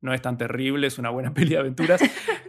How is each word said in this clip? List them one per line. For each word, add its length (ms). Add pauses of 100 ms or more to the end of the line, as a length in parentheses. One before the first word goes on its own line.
no 120
es 80
tan 160
terrible, 500
es 120
una 100
buena 240
<laughs> 0
peli 180
de 60
aventuras. 440 (480)